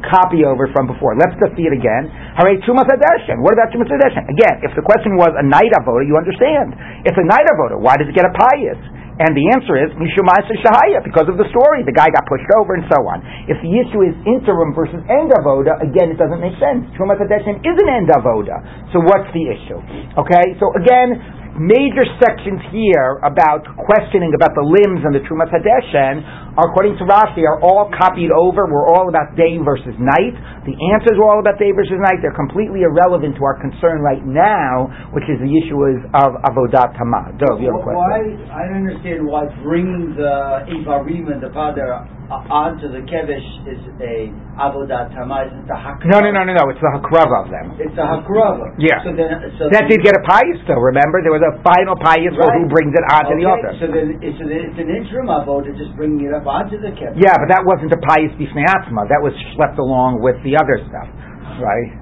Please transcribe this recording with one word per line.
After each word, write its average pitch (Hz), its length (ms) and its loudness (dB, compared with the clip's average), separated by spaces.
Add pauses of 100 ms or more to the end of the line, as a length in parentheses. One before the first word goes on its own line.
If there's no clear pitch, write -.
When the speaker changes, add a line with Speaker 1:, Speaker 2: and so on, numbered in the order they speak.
Speaker 1:
copy 180 400 2
over 135 240 0
from 131 160 0
before. 120 320 -2
Let's 175 240 2
just - 160 0
see 170 80 -2
it 165 80 2
again. 123 400 -2 (240)
Hare 185 240 4
Trumas 247 240 2
Hadeshen. 262 560 2
What 202 160 4
about 226 160 2
Trumas 240 160 -2
Hadeshen? 277 400 0
Again, 151 320 2
if 143 160 -6
the - 80 -4
question 208 320 2
was 170 160 4
a 143 80 -2
night 160 400 4
avodah, 123 240 0
you 147 80 0
understand. 202 640 0 (320)
It's 175 80 0
a 175 80 2
night 262 320 4
avodah. 107 240 -2
Why 131 160 6
does 147 80 0
it 143 80 -10
get 180 140 4
a 175 80 -2
pious? 254 420 2 (420)
And 156 160 2
the 143 160 2
answer 247 240 2
is, 151 240 0
Mishum 185 320 0
Ma'aser 202 320 2
Shahaya, 247 400 4
because 165 240 2
of 185 80 -2
the 202 160 2
story. 269 320 4
The 139 80 -2
guy 156 160 6
got 156 160 2
pushed - 320 -4
over 185 240 2
and 165 80 -8
so 143 160 4
on. 87 160 -4 (320)
If - 80 -2
the 165 160 -6
issue 233 320 0
is 170 160 -2
interim 185 480 0
versus 160 400 -4
end 285 240 4
avoda, 139 480 2
again, 160 300 2
it 156 80 -10
doesn't 165 180 0
make 175 160 -6
sense. 269 400 0
Trumas 196 240 -2
Hadeshen 208 400 -2
is 339 160 -2
an 381 160 4
end 208 220 0
avoda. 110 480 0 (340)
So 170 80 4
what's 190 320 4
the 165 160 -2
issue? 87 280 -10 (440)
Okay, 180 400 4
so 190 160 2
again, 247 400 4 (400)
major 240 480 2 (160)
sections 202 480 -2
here 165 560 2
about 151 400 2 (160)
questioning 202 480 2
about 151 240 2
the 147 80 0
limbs 185 400 4
and 147 80 0
the 139 160 0
Trumas 165 240 -2
Hadeshen 160 960 0 (180)
according 190 320 0
to 180 80 -4
Rashi, 196 400 4
are 151 160 0
all 196 320 4
copied 180 400 2
over. 180 320 2
We're 151 240 2
all 185 160 4
about 160 320 -2
day 165 240 2
versus 131 320 -4
night. 160 400 0 (320)
The 135 80 -8 (220)
answers 214 180 2
were 214 160 6
all 214 80 4
about 202 220 0
day 202 100 2
versus 190 300 -2
night. 185 180 0
They're 160 160 -4
completely 190 480 -4
irrelevant 165 560 2
to 135 80 -2
our 135 160 -4
concern 165 400 -2
right 139 220 -2
now, 135 680 0 (240)
which 143 160 -4
is 120 80 -4
the 135 120 -4
issue 151 360 0
is 127 240 -2
of 139 320 2
Avodat 123 560 0
Tamah. 117 400 -4
Dov, 123 240 0
you 127 80 -2
have 110 80 -4
a 110 40 -8
Speaker 2:
Wh-, 110 100 -6
Speaker 1:
question? 208 500 -2
Speaker 2:
why, 123 160 -14
I - 80 -8
don't 196 220 -4
understand 165 340 -8
why 147 240 -4 (160)
bringing 170 540 -4
the 139 500 -2
Ivarim 156 640 -6
and 127 80 -6
the 127 140 -12
father, 143 400 -6 (360)
uh, - 240 -12
onto 151 400 -2
the 131 160 -12
Kevish 147 400 -6 (160)
is 123 160 -14 (240)
a 113 240 -8 (320)
Avodat 139 560 -6
Tamah. 135 320 -6
Isn't - 160 -16
the - 80 -8
Hakrava? - 400 -12
Speaker 1:
No, 202 80 8
no, 208 80 2
no, 196 160 0
no, 185 80 -4
no. 165 160 4
It's - 80 -8
the 147 160 0
Hakrava 143 520 2
of - 40 -16
them. - 320 -12
Speaker 2:
It's 156 160 -8
the 160 80 -2
Hakrava. - 720 -2
Speaker 1:
Yeah. 147 240 0
Speaker 2:
So 170 160 -8
then, 160 160 -2 (240)
so 160 160 -4
Speaker 1:
That 208 160 2
Speaker 2:
then 214 80 4
Speaker 1:
did - 80 0
get 202 80 6
a - 160 2
pious, 233 400 2
though. 139 80 2
Remember, 160 480 2
there 160 80 2
was 151 80 2
a 156 240 2
final 180 320 4
pious 165 400 2
for 151 160 2
who 165 160 0
Speaker 2:
Right. - 0 -
Speaker 1:
brings 147 240 2
it 165 120 2 (120)
onto 147 160 2
the 165 160 0
Speaker 2:
Okay, - 0 -
Speaker 1:
altar. 156 220 0 (100)
Speaker 2:
so 165 80 -4
then 156 180 -2 (140)
it's 151 160 -8
an, 160 160 -10
it's - 240 -8
an 165 160 -6
interim 247 320 -6
Avodah, 143 480 -4
just 143 240 -12
bringing 151 320 -4
it 147 80 -4
up 143 80 -8
onto 202 320 -4
the 208 160 -8
Kevish. 139 240 -10
Speaker 1:
Yeah, 185 160 6
but 147 160 0
that 185 160 4
wasn't 165 320 0
a 165 40 -10 (120)
pious 156 240 2
Bifnei 147 280 -4 (120)
Atzma. 110 320 -6
That 147 160 2
was 135 80 -2 (240)
schlepped 147 240 -2
along 127 400 0
with 123 240 0
the 135 80 -2
other 139 320 2
stuff, - 240 -14 (480)
right? 120 320 -4 (120)